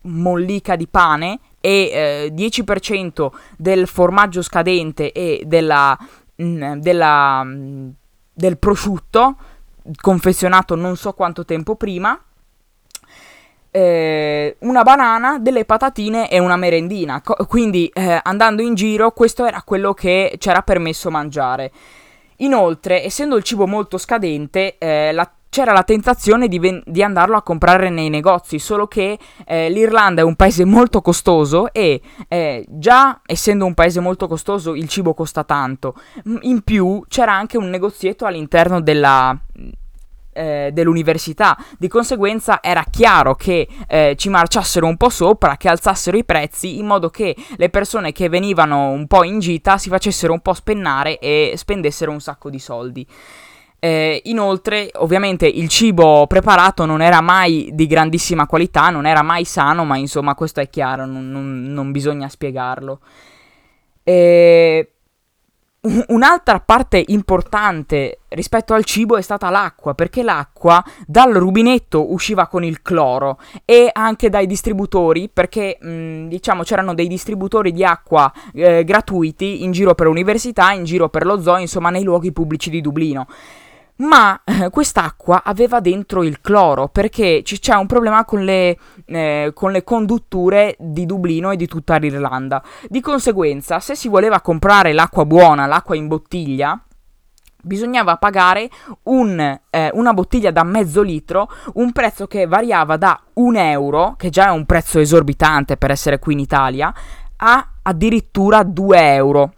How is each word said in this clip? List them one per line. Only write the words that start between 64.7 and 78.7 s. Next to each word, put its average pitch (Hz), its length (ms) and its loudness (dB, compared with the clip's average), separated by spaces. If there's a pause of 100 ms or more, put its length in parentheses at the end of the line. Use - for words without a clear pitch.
un-, 220 280 0
un'altra 269 500 2
parte 220 480 2
importante 185 1120 -2 (100)
rispetto 226 440 -4
al 220 100 2
cibo 220 320 0
è 196 60 -2
stata 202 280 -6
l'acqua, 180 440 -2
perché 175 300 -4
l'acqua 170 600 2 (240)
dal 233 240 6
rubinetto 196 800 2
usciva 185 360 -2
con 175 180 -4
il 165 160 -8
cloro 135 580 -2 (240)
e 240 280 6
anche 220 380 -2
dai 196 160 0
distributori, 190 880 -2
perché, 190 520 -4
mm, 160 440 -12
diciamo, 175 360 -4
c'erano 185 300 -2
dei 170 140 -2
distributori 190 640 -4
di 180 140 -2
acqua, 156 460 2 (220)
eh, 170 300 4